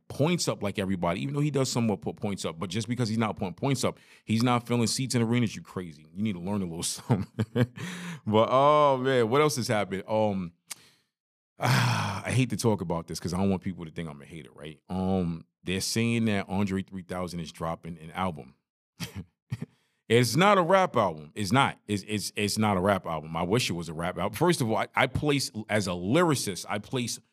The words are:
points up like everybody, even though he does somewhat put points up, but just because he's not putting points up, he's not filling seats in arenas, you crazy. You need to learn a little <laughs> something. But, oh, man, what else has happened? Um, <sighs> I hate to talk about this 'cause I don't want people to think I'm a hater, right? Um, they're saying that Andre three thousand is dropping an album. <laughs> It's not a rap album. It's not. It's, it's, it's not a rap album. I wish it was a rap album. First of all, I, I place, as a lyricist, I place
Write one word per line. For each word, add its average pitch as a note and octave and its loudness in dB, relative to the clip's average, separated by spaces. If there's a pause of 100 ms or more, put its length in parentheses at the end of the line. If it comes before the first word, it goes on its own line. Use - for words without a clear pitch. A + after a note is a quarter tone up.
points E3 0
up G#2+ -4
like G2+ -4
everybody, F#2 0
even C#3 -4
though C#3+ -2
he D3+ 0
does C3+ 0
somewhat A2+ 0
put F2+ -6
points G2 -4
up, E2 -6
but F#2 -6
just G#2+ -4
because A#2+ -2
he's A2 -2
not A2 0
putting F#2 -4
points C3+ 0
up, F2+ -2 (260)
he's A2+ 2
not B2 2
filling A#2+ 0
seats B2+ -4
in A#2+ 4
arenas, A#2 2
you E2+ -12
crazy. D#2+ -12
You F#2+ -6
need G#2+ 0
to F2 -8
learn G2 -2
a F2+ -4
little E2+ -8
<laughs> - -
something. - -2 (1000)
But, G#2+ 4
oh, C#3+ 6
man, B2+ 2
what C#3 4
else D3 2
has A2+ -2
happened? G2 0
Um, G#2 0 (580)
<sighs> - -20
I A2+ 0 (100)
hate B2 2
to G#2+ -2
talk G#2+ 0
about E2+ -4
this D#2+ -8
'cause E2+ -6
I F2+ -2
don't G2 2
want F#2 0
people F2 -6
to D#2+ -12
think E2 -8
I'm C#2+ -16
a C2+ -20
hater, D2 -16
right? D2 -16 (120)
Um, F#2 0 (200)
they're F#2 -2
saying A#2 0
that G2+ 0
Andre F#2+ 0
three F#2+ -12
thousand F2 -8
is D2+ -10
dropping E2 -8
an E2 -16
album. D#2+ -6 (460)
<laughs> - -6 (1040)
It's A#2 4
not G3 6
a F#3 4
rap F3+ 4
album. E2 0
It's G2+ -4
not. B2 4 (100)
It's, G2+ -2
it's, G#2+ -4
it's G#2 0
not G#2 2
a F2+ 2
rap F#2+ 2
album. D#2+ -6
I E2+ 0
wish A2 2
it - -2
was E2+ -6
a E2 -10
rap E2+ -4
album. G#2 -4
First E3+ 2
of A2+ 0
all, G#2+ 2
I, G#2+ 0
I B2+ 4
place, C#3+ 0 (180)
as G#2 0
a - -4
lyricist, G#2 2
I G2+ -4
place A#2+ -6 (140)